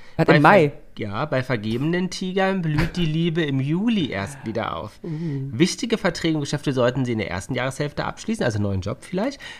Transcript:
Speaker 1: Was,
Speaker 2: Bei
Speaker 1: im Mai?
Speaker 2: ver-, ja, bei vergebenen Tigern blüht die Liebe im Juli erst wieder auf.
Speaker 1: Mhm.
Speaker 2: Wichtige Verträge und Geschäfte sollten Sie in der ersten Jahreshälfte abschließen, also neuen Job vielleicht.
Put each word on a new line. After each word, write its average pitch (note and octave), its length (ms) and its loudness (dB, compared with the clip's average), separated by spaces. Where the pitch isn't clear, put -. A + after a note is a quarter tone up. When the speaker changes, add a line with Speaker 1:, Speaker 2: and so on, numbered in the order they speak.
Speaker 1:
Was, D#3+ 100 4
Speaker 2:
Bei D#3 100 8
Speaker 1:
im D3 60 8
Mai? E3 260 10
Speaker 2:
ver-, - 340 -10
ja, G#2+ 220 -4
bei C3 180 0
vergebenen C3+ 680 -2
Tigern F#3+ 520 -2
blüht D#3+ 340 0
die F3 100 0
Liebe E3 360 0
im C#3 160 0
Juli F3 520 0
erst G2 360 -6
wieder - 300 -4
auf. - 260 -12
Speaker 1:
Mhm. D3+ 500 -6
Speaker 2:
Wichtige F#3 460 0
Verträge E3 380 -2
und D3 60 -2
Geschäfte C#3+ 300 -2
sollten B2+ 340 2
Sie A#2+ 60 -2
in A2 60 0
der G#2 120 -4
ersten F2+ 240 -6
Jahreshälfte C3+ 500 -4
abschließen, - 400 -4
also G#2 160 0
neuen G2 220 -2
Job G2 180 -6
vielleicht. A#3 400 -4